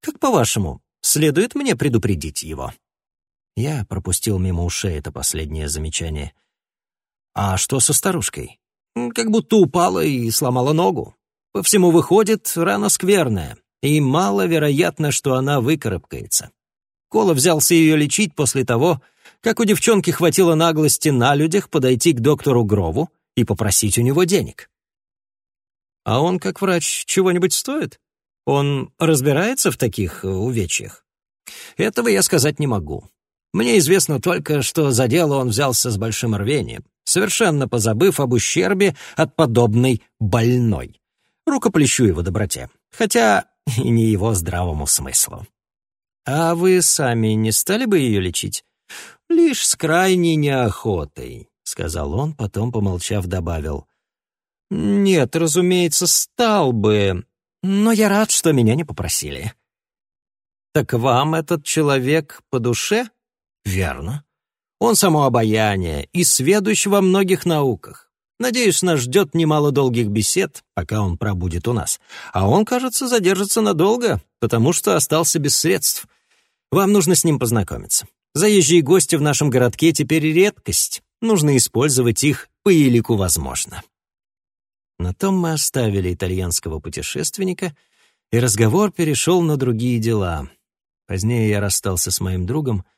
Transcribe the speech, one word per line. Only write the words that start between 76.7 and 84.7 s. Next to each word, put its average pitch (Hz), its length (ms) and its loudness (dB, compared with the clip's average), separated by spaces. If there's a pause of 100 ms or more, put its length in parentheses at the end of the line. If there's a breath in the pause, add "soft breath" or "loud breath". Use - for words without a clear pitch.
Вам 196 220 4
нужно 185 220 4
с - 100 2
ним 147 140 2
познакомиться. 110 680 -2 (260)
Заезжие 175 480 4
гости 175 340 2
в 139 60 0
нашем 147 280 0
городке 123 420 2
теперь 156 400 0
редкость. - 680 -2 (200)
Нужно 151 360 2
использовать 120 640 0
их 147 260 -2 (140)
по 202 60 4
елику 123 460 4
возможно». 82 680 -4 (1160)